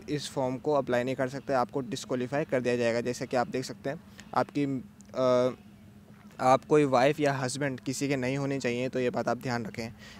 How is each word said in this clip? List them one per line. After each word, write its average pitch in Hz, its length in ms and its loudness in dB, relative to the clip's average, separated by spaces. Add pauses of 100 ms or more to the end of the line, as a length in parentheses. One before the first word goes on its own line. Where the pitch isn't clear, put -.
(100)
इस 143 180 -4
फॉर्म 131 280 -2
को 151 160 -2
अप्लाई 123 320 2
नहीं 131 100 -2
कर 131 140 -2
सकते, 135 240 -6
आपको 127 280 0
डिस्क्वालीफाई 127 640 -4
कर 135 160 0
दिया 123 160 0
जाएगा। 117 240 2
जैसे 123 260 -4
कि 131 100 -4
आप 120 120 2
देख 131 160 -4
सकते 127 260 -8
हैं, 156 100 -8 (340)
आपकी, 139 500 0 (300)
अ, 127 400 4 (840)
आप 131 240 6
कोई 151 200 6
वाइफ 135 360 4
या 143 120 4
हस्बैंड 131 480 -4
किसी 135 280 -4
के 143 80 2
नहीं 131 200 -2
होने 139 240 -2
चाहिए, 123 280 0
तो 127 120 -2
ये 123 100 2
बात 117 180 -2
आप 120 80 0
ध्यान 120 300 -4
रखें। 117 260 -10 (280)